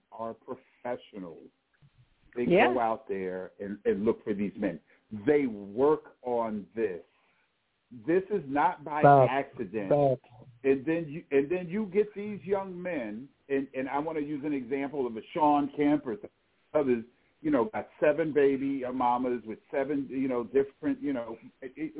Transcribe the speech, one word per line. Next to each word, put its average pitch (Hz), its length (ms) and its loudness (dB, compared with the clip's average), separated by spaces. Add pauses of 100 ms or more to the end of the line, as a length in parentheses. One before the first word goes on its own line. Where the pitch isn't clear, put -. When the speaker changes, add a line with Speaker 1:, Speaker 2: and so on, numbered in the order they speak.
(160)
Speaker 1:
are 113 180 -8
professionals. - 1120 -12 (880)
They 123 80 0
Speaker 2:
Yeah. 208 280 6
Speaker 1:
go - 80 0
out 113 280 -2
there 92 420 -6 (100)
and, 101 240 -8
and 107 200 0
look 113 200 0
for 107 100 -4
these 98 220 -4
men. 92 220 -4 (480)
They 147 200 4
work 117 760 0
on 113 520 -4
this. 101 260 -2 (1040)
This 175 240 4
is 202 180 0
not 147 360 0
by 151 180 -4
Speaker 3:
Stop. 143 280 10
Speaker 1:
accident. 110 580 -4
Speaker 3:
Stop. 139 300 4 (460)
Speaker 1:
And 135 200 2
then 165 240 -2
you, 156 220 -10
and 139 180 2
then 180 200 -2
you 208 240 -2
get 208 220 2
these 202 300 -8
young 190 360 -4
men, 135 480 -6 (200)
and, 135 280 -2
and 131 120 -4
I 135 100 -4
wanna 160 220 -4
use 147 240 -6
an 151 80 -2
example 139 540 -4
of 113 100 -6
a 107 40 -8 (120)
Sean 147 440 4
Kemp 147 300 2
or 110 100 -4 (580)
others, 127 300 2 (400)
you 156 80 -2
know, 120 140 4
got 107 220 -6 (120)
seven 156 320 2
baby 139 500 2 (100)
mamas 123 540 0
with 107 120 -10 (120)
seven, 139 400 -2
you 135 180 -2
know, 123 160 -2
different, 139 580 -2
you 143 100 -2
know, 117 240 -6 (260)
it, 131 140 -14
it, 151 240 -8